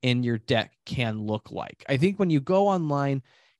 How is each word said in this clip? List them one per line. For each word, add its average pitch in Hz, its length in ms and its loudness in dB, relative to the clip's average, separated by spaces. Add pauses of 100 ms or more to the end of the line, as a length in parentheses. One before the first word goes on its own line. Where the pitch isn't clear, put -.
in 123 180 2
your 120 160 0
deck 110 480 -2
can 110 400 -4
look 107 240 -4
like. - 400 -10
I 139 80 2
think 190 220 2
when 190 100 2
you 151 100 4
go 190 280 2
online, 143 560 0 (360)